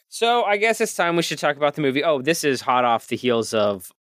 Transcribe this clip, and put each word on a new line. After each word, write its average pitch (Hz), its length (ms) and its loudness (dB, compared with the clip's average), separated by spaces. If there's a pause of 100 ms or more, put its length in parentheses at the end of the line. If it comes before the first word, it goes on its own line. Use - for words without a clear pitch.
So 233 340 0
I 202 140 0
guess 220 240 0
it's 214 140 -2
time 170 200 0
we 170 60 2
should 165 180 -4
talk 147 160 0
about 143 200 0
the 160 60 -6
movie. 135 220 0
Oh, 139 180 0
this 156 220 -2
is 135 180 0
hot 127 220 2
off 117 240 2
the 120 80 -4
heels 117 380 0
of 104 380 0 (100)